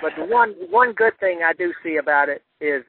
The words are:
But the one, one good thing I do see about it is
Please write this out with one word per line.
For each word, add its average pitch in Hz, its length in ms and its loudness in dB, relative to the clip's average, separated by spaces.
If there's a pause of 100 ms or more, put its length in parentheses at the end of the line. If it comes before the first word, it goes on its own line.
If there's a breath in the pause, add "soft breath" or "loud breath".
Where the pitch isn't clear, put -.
But 156 160 -4
the 156 80 -8
one, 220 300 2 (160)
one 233 240 2
good 220 260 2
thing 180 240 -2
I 165 80 2
do 175 220 -4 (100)
see 160 120 -4
about 143 340 2
it 135 120 -10 (200)
is 143 260 -2